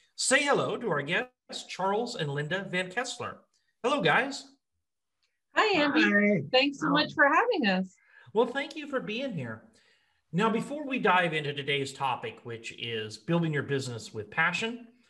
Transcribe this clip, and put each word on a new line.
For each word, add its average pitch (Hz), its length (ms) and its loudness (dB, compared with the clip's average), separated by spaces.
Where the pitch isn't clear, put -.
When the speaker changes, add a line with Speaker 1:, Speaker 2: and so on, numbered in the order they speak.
Speaker 1:
Say 277 280 2
hello 226 360 2
to 240 100 -4
our 143 140 0
guests, 202 680 -6
Charles 202 480 -2
and 151 140 -2
Linda 151 400 -4
Van 180 200 -2
Kessler. 110 500 -6
Hello, 269 180 2
guys. 202 460 2
Speaker 2:
Hi, 359 280 4
Andy. 294 200 4
Speaker 3:
Hi. 208 480 4
Speaker 2:
Thanks 277 300 2
so 311 60 -2
Speaker 3:
Hi. 277 60 2
Speaker 2:
much 294 220 2
for 294 140 6
having 359 380 4
us. 190 280 0
Speaker 1:
Well, 233 140 4
thank 277 280 -6
you 302 140 -10
for 254 120 -4
being 220 340 -6
here. 117 300 -8
Now, 202 160 4
before 269 380 -2
we 262 120 -4
dive 180 360 4
into 147 180 -2
today's 139 400 -2
topic, 123 520 -4
which 113 340 -12
is 110 400 -6
building 165 340 0
your 139 120 -2
business 120 500 -6
with - 160 -8
passion, 196 560 -2